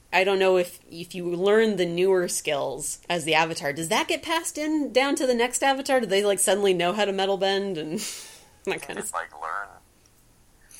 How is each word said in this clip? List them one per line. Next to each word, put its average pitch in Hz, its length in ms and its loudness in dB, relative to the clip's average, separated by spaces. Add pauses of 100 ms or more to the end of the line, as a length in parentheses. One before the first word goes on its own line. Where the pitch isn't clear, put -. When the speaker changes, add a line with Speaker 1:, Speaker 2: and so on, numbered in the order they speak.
(140)
Speaker 1:
I 185 100 4
don't 190 160 2
know 190 180 6
if, 175 220 -2 (100)
if 170 240 -14
you 175 120 -10
learn 202 500 4
the 180 100 2
newer 180 440 2
skills 139 680 -4 (100)
as 170 160 -2
the 160 100 2
Avatar, 160 380 0
does 160 160 -6
that 269 180 0
get 311 160 -2
passed 330 340 -4
in 302 360 -2
down 277 220 2
to 285 120 0
the 254 80 2
next 247 260 -2
Avatar? 269 380 2
Do 226 60 0
they, 196 180 2
like, 202 160 2
suddenly 202 340 2
know 175 200 0
how 214 120 0
to 202 60 -2
metal 196 260 0
bend 196 400 -2
and 156 220 -6
<laughs> - 680 -14
that 190 100 -4
Speaker 2:
You - 40 -8
Speaker 1:
kind - 200 -12
of - 40 -10
Speaker 2:
just, - 100 -10
like, 85 200 -6
learn. 82 340 -10 (1120)